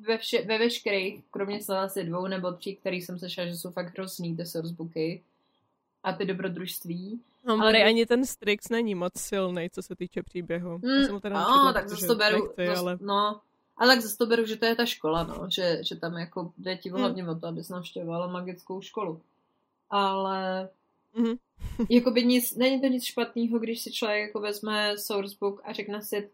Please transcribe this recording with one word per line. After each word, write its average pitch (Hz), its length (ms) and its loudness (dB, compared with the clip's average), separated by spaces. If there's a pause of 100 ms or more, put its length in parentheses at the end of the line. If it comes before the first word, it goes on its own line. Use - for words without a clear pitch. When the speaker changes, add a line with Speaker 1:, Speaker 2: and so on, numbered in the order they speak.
Speaker 1:
ve 220 100 2
vše-, 214 280 0
ve 220 120 2
veškerých, 202 760 0
kromě 196 320 -4
snad 190 200 -2
asi 190 200 -4
dvou 175 240 -4
nebo 180 260 -4
tří, 196 220 -10
který 180 260 -4
jsem 180 180 -10
sešla, 180 260 -6
že 175 100 -6
jsou 175 160 -10
fakt 175 220 -8
hrozný, 180 440 -6
ty 170 80 -6
sourcebooky 165 800 -6 (800)
a 190 100 -2
ty 196 120 -4
dobrodružství. 185 960 -6 (240)
Speaker 2:
No, 233 80 2
Speaker 1:
Ale 220 180 6
Speaker 2:
prej 220 120 8
Speaker 1:
ty 202 40 8
Speaker 2:
ani 226 180 6
ten 247 200 4
Strix - 440 -2
není 226 260 0
moc 180 220 -2
silnej, 180 520 -2
co - 120 -10
se 180 140 -12
týče 180 280 -6
příběhu. 175 460 -6 (140)
Já 247 60 0 (100)
Speaker 1:
Mm, 277 60 8
Speaker 2:
jsem 202 80 0
mu 202 60 -6
teda 202 220 -4
Speaker 1:
no, 185 60 2
Speaker 2:
nečetla, 262 260 8
Speaker 1:
tak 196 100 0
Speaker 2:
protože 202 120 -8
Speaker 1:
zas 185 120 0
to 233 80 6
beru, 214 280 4
Speaker 2:
nechci, - 240 -4
Speaker 1:
zas, 180 120 2
Speaker 2:
ale 180 220 -2
Speaker 1:
no, 202 400 0 (360)
ale 254 180 8
tak 233 80 4
zas 214 140 -6
to 240 80 2
beru, 226 200 4
že 220 100 -4
to 226 100 0
je 226 100 4
ta 226 100 2
škola, 165 380 0
no, 165 260 -8
že, 175 340 0
že 165 120 -6
tam 170 220 -6
jako 170 400 -8
jde 180 200 -4
ti 185 140 -10
Speaker 2:
Mm. 185 80 -4
Speaker 1:
hlavně 185 300 0
o 165 60 -4
to, 165 120 -8
abys 170 220 -8
navštěvovala 175 580 -6
magickou 180 540 -8
školu. 175 400 -8 (680)
Ale 190 800 0 (440)
Speaker 2:
Mhm. 226 200 2 (240)
<laughs> - 320 -4
Speaker 1:
jakoby 240 360 6
nic, 247 300 4
není 262 260 2
to 277 60 4
nic 254 160 0
špatného, 233 560 -2
když 226 220 -4
si - 100 -10
člověk 208 360 0
jako 208 120 -8
vezme 208 580 -2
sourcebook 202 640 -4
a 214 100 -10
řekne 208 280 -6
si, 208 320 -4